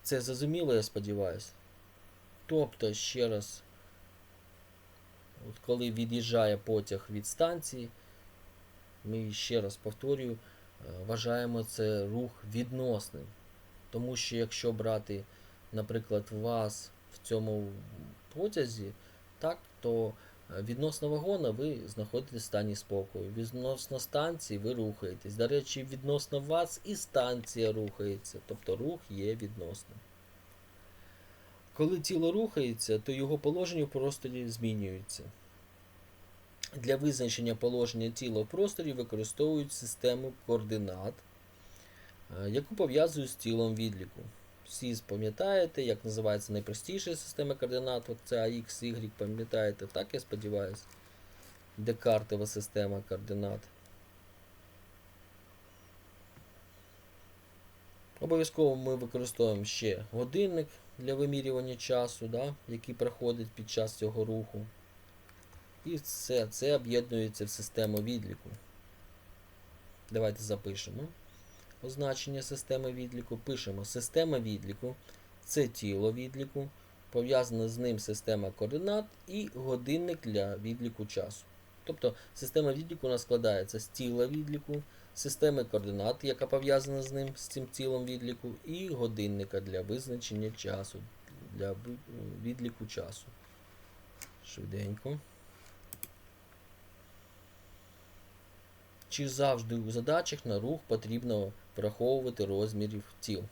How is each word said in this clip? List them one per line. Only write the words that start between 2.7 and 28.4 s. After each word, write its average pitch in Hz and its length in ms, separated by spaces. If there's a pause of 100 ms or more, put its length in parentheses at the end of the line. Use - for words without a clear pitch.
ще 120 360
раз, 104 340 (1900)
от 110 160
коли 123 260
від'їжджає 113 680
потяг 101 520
від 104 180
станції, 156 640 (1160)
ми, 110 260
ще 113 300
раз 101 160
повторюю, 131 540
е, 113 60 (680)
вважаємо 117 560
це 107 440
рух 117 240 (220)
відносним. 120 680 (680)
Тому 123 260
що 117 200
якщо 117 360
брати, 107 520 (500)
наприклад, 110 580
вас 110 600 (220)
в - 140
цьому 107 400 (680)
потязі, 131 580 (480)
так, 165 180 (220)
то, 113 340 (440)
е, 98 40
відносно 147 480
вагона 151 400
ви 131 280 (100)
знаходитесь 113 540
в - 40
стані 104 300
спокою. 98 600
Відносно 127 640
станції 151 580
ви 110 160
рухаєтесь. 104 600
До 117 120
речі, 139 440
відносно 143 480
вас 160 460
і 208 100
станція 123 760
рухається. 101 760